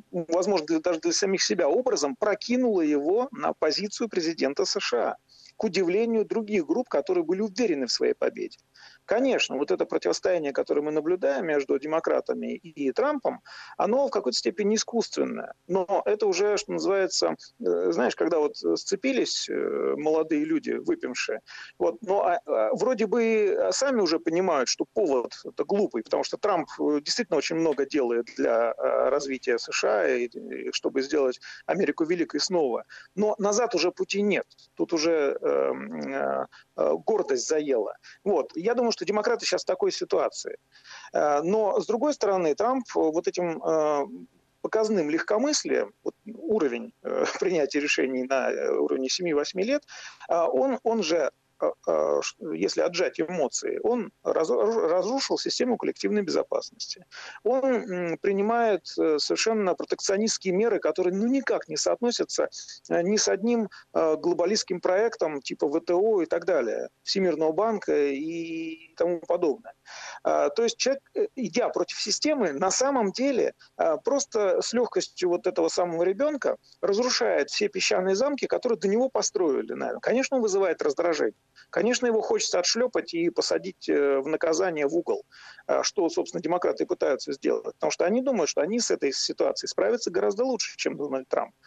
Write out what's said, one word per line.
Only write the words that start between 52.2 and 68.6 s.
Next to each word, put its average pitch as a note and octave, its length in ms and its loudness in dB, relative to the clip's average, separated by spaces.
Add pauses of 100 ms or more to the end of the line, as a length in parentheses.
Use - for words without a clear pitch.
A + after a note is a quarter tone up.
ш-, - 140 -8 (180)
если F3 280 0
отжать E3+ 380 0
эмоции, D#3+ 640 -2
он A3+ 280 0 (120)
раз-, - 280 0
разрушил G#3+ 880 0
систему B3 380 -2
коллективной - 460 -2
безопасности. - 840 -4 (400)
Он, C4 200 2
м, F3+ 540 -2
принимает, G#3 640 2 (160)
э, D#3+ 200 4
совершенно F#3+ 560 0
протекционистские G3 800 -2
меры, G#3+ 240 2
которые, F3+ 360 0
ну, G3 120 0
никак B3 420 -2
не D#3 80 -6
соотносятся, E3+ 720 0 (420)
э, E3+ 120 2
ни G3 140 2
с G3+ 120 2
одним, A3+ 400 2 (260)
э, D#3+ 220 2
глобалистским F3 640 0
проектом F#3 640 0
типа - 260 -2
В D#3 120 0
Т F3 140 0
О G3+ 280 4
и D#3 40 -2
так E3+ 180 -2
далее, B2 440 0 (140)
Всемирного D#3+ 500 2
банка G3+ 400 0 (160)
и D#3+ 880 -6